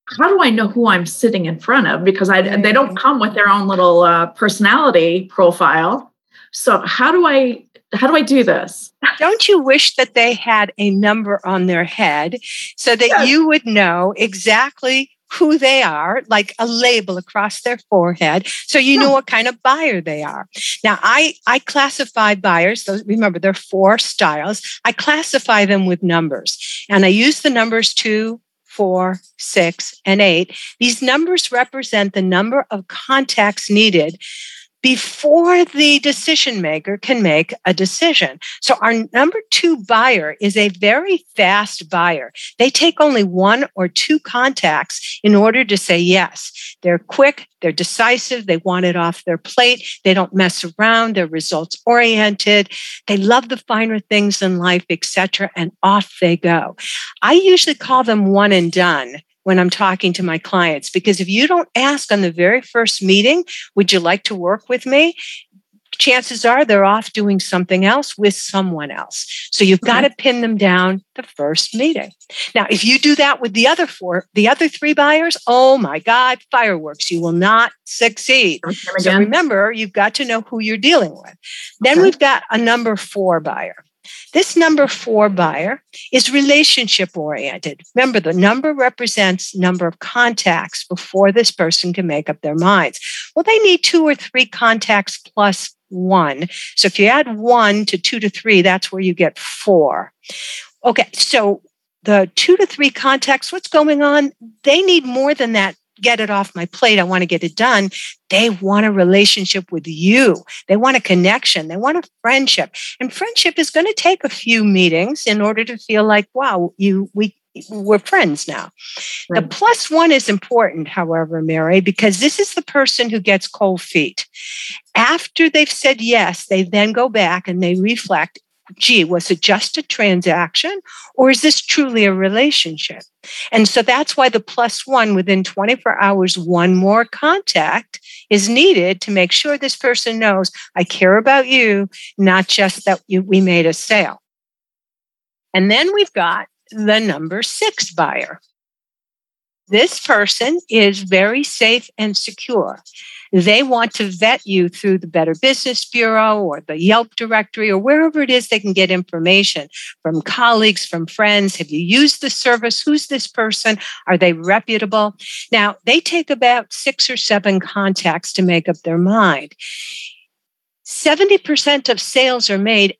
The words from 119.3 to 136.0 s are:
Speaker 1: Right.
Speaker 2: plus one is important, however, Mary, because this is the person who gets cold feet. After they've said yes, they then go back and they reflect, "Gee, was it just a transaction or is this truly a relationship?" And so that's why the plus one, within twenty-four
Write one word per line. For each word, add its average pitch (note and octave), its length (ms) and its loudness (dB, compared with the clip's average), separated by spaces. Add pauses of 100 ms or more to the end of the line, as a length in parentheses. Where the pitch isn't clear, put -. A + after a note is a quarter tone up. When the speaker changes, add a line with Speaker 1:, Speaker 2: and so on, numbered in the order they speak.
Speaker 1:
Right. E3 80 -10
Speaker 2:
plus A#4 400 0
one D#4+ 220 4
is C4+ 160 2
important, G3 600 -2
however, E3 520 -4
Mary, D#3+ 380 0
because F#3+ 400 0
this D4 200 0
is G4+ 140 -4
the E4+ 80 -4
person B3+ 480 -2
who A3 100 -4
gets F#3+ 280 0
cold F#3+ 340 -2
feet. - 440 -4 (680)
After D#4 540 0
they've D4+ 220 0
said C4+ 300 -2
yes, A3 440 0
they F#3+ 180 0
then G#3 280 0
go A#3+ 160 0
back F#3 400 -2
and F3+ 160 -2
they F3+ 120 0
reflect, F#3+ 640 -2 (380)
"Gee, G#3+ 260 2
was E3+ 280 -2
it E3+ 100 0
just - 360 0
a D#4 40 -4
transaction F3+ 1000 -2 (340)
or C4 140 6
is B3+ 120 2
this D4+ 200 2
truly A#3+ 440 0
a G3 80 2
relationship?" F#3+ 920 -2 (480)
And A3 160 4
so A#3+ 140 2
that's B3+ 360 0
why C4 120 4
the A3+ 100 0
plus - 460 -4
one, A3+ 300 2
within F#3+ 280 0
twenty-four A3+ 580 -2